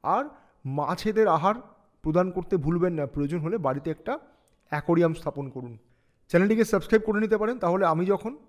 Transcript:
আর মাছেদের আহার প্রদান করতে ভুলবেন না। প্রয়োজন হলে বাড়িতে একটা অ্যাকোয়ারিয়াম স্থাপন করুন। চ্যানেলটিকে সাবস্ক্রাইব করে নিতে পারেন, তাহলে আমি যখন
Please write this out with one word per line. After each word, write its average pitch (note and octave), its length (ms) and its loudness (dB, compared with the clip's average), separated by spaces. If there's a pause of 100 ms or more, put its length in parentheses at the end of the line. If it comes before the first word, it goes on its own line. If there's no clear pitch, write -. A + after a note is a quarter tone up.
আর G#3+ 220 0 (400)
মাছেদের F3+ 640 0
আহার F3 280 2 (480)
প্রদান E3+ 260 2
করতে F3+ 260 -4
ভুলবেন E3+ 380 0
না। D3 120 -2
প্রয়োজন C#3+ 340 -4
হলে E3+ 180 -4
বাড়িতে C#3+ 320 -4
একটা A3 220 -6 (600)
অ্যাকোয়ারিয়াম E3 420 2
স্থাপন C#3 340 -8
করুন। B2 240 -12 (580)
চ্যানেলটিকে G#3 340 4
সাবস্ক্রাইব G#3+ 420 2
করে G#3+ 140 0
নিতে G#3+ 160 2
পারেন, G#3+ 220 -2
তাহলে F#3 280 2
আমি E3 200 2
যখন G3+ 260 0 (160)